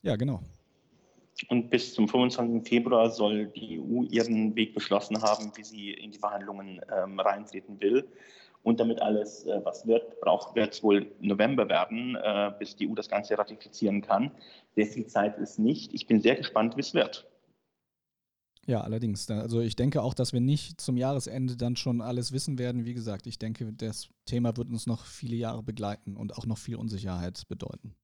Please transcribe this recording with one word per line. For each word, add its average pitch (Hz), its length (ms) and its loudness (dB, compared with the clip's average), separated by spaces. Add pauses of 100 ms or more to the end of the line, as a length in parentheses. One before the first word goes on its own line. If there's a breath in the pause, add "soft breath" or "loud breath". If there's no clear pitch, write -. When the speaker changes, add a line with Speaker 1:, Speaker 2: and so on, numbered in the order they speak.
Speaker 1:
Ja, 139 140 0
genau. 120 240 0 (1080)
Speaker 2:
Und 120 220 2
bis - 240 0
zum 107 120 6
fünfundzwanzigsten 120 600 2
Februar 117 440 6
soll 107 360 2
die - 280 -10
E 80 40 -6
U 120 260 0
ihren 110 500 2
Weg 110 200 0
beschlossen 101 480 0
haben, 107 340 2
wie 107 80 -16
sie 104 260 -12
in 104 220 -12
die 101 60 -18
Verhandlungen, 101 640 -6 (140)
ähm, 95 240 -2
reintreten 101 640 -2
will. 107 260 4 (560 loud breath)
Und 117 160 2
damit 113 220 2
alles, 107 460 0
äh, 101 180 0
was - 220 -6
wird, - 340 0
braucht, - 340 0
wird's 107 280 -2
wohl 101 360 4
November 104 500 2
werden, 113 480 0
äh, 101 420 0
bis - 180 -10
die - 80 -2
E - 40 -2
U 113 60 -2
das 107 140 -4
Ganze 104 300 0
ratifizieren 101 640 -2
kann. 113 300 2 (420 loud breath)
Sehr 107 120 4
viel - 200 -6
Zeit 104 320 0
ist - 200 -6
nicht. - 360 0
Ich - 120 -8
bin 113 140 6
sehr 123 160 6
gespannt, 113 400 0
wie 139 40 -4
es - 120 -6
wird. - 340 0 (1400)
Speaker 1:
Ja, 113 160 0
allerdings. 110 420 -2
Da, 107 160 -4
also 117 200 0
ich 113 160 0
denke 131 260 2
auch, 127 100 0
dass 127 220 -2
wir 123 60 2
nicht 139 400 0
zum 127 180 0
Jahresende 131 580 -2
dann 120 200 0
schon 120 260 0
alles 123 300 -4
wissen 135 260 -2
werden. 123 260 -2
Wie 120 100 -6
gesagt, 110 320 -6
ich - 120 -12
denke, 110 340 -6
das 110 380 -8 (160)
Thema 120 320 0
wird - 100 -4
uns 117 180 -4
noch 117 200 -4
viele 117 300 -6
Jahre 117 260 -4
begleiten 101 540 -6
und 107 200 -8
auch 107 80 -10
noch 110 140 -2
viel 117 180 -8
Unsicherheit 92 720 -6
bedeuten. - 560 -12